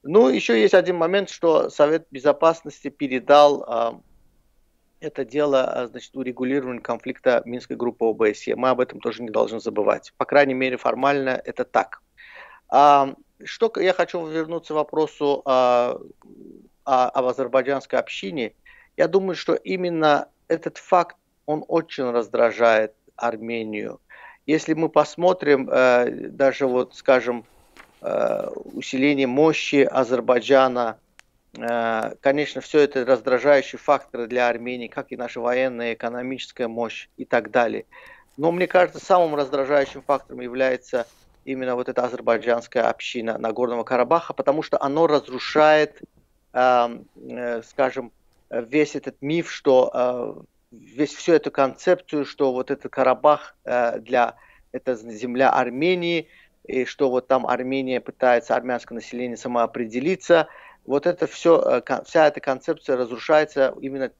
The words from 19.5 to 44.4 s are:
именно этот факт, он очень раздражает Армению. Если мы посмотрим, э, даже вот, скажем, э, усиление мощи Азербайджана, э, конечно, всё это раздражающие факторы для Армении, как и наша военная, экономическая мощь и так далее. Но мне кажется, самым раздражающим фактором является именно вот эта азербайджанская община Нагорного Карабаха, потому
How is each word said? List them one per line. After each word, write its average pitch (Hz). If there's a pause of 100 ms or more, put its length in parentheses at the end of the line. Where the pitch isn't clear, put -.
именно 170 (200)
этот 160
факт, 175 (300)
он 151
очень 160
раздражает 113 (240)
Армению. 110 (460)
Если 156
мы 160
посмотрим, 151
э, 123
даже 135
вот, 127
скажем, 120 (560)
э, - (260)
усиление 135
мощи 143
Азербайджана, 123 (600)
э, 113
конечно, 139
всё -
это 139
раздражающие 131
факторы 123
для 123
Армении, 120
как -
и 131
наша 123
военная, 120
экономическая 123
мощь 113
и -
так 110
далее. 110 (500)
Но 160
мне 175
кажется, 170
самым 175
раздражающим 139
фактором 135
является 123 (360)
именно 127
вот 123
эта 123
азербайджанская 117
община 113
Нагорного 117
Карабаха, 127
потому 147